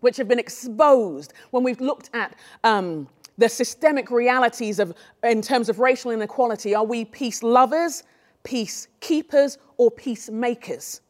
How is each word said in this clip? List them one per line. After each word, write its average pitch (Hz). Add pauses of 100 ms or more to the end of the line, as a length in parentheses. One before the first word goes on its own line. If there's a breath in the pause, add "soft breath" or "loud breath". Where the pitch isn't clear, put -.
which 240
have 247
been 240
exposed, 226 (160 loud breath)
when 254
we've 254
looked 262
at, 226 (280 loud breath)
um, 180 (300)
the 226
systemic 277
realities 240
of, 170 (300 soft breath)
in 226
terms 240
of 208
racial 254
inequality, 220
are 214
we 226
peace -
lovers, 254 (400 soft breath)
peace - (120)
keepers, 294 (200 soft breath)
or 240
peacemakers? 233